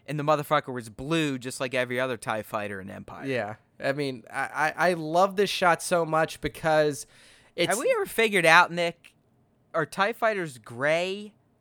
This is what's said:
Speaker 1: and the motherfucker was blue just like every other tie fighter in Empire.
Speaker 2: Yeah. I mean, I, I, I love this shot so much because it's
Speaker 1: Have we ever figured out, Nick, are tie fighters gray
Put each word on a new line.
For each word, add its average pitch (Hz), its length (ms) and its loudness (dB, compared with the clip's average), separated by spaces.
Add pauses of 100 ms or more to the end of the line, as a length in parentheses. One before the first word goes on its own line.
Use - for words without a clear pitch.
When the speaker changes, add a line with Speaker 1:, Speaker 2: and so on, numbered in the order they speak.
Speaker 1:
and 151 120 -6
the 143 40 -2
motherfucker 147 500 0
was 117 160 -10
blue 143 480 -2
just 123 220 -10
like 131 160 -4
every 123 240 -2
other 127 180 -2
tie 110 240 -4
fighter 104 400 -6
in 98 80 -12
Empire. 98 380 -12
Speaker 2:
Yeah. 117 280 -4 (240)
I 139 120 -2
mean, 135 320 -6 (100)
I, 139 440 -2
I, 165 120 4
I 185 40 2
love 170 420 0
this 190 160 2
shot 170 320 2
so 170 240 0
much 156 340 0
because 151 640 0 (500)
it's 170 140 0
Speaker 1:
Have 190 80 2
we 320 180 2
ever 403 120 -2
figured 202 400 2
out, 160 240 8
Nick, 170 420 -4 (600)
are 160 100 0
tie 202 280 -2
fighters 190 440 -2
gray 170 760 -2 (280)